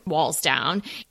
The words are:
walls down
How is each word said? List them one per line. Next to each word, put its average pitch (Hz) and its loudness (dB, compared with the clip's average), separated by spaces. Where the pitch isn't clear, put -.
walls 160 0
down 165 0